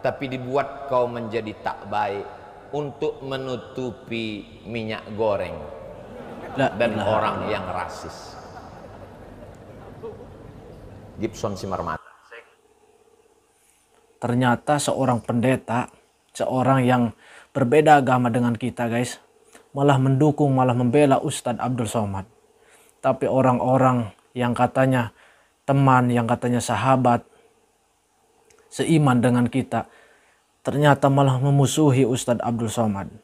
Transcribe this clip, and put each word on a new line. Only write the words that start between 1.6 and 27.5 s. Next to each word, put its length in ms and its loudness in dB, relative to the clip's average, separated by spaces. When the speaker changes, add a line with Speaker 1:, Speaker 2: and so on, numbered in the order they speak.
Speaker 1:
tak 240 -8
baik 380 -4
untuk 560 -6
menutupi 1160 -8
minyak 480 -8
goreng 400 -2
Speaker 2:
La 160 0
Speaker 1:
dan 220 0
Speaker 2:
ilaha 160 -2
Speaker 1:
orang 320 0
Speaker 2:
illallah. 140 -4
Speaker 1:
yang 160 -6
rasis." 460 -10
Gibson 380 -6
Simarmata. 500 -8
Speaker 2:
Ternyata 600 0
seorang 460 0
pendeta, 640 -2
seorang 480 2
yang 200 4
berbeda 480 6
agama 260 2
dengan 240 0
kita, 320 -4
guys, 360 -4
malah 240 4
mendukung, 560 2
malah 200 4
membela 460 4
Ustadz 420 -6
Abdul 260 -2
Somad. 380 -4
Tapi 260 0
orang-orang 840 2
yang 200 -2
katanya 600 0
teman, 440 4
yang 160 2
katanya 360 0
sahabat, 640 2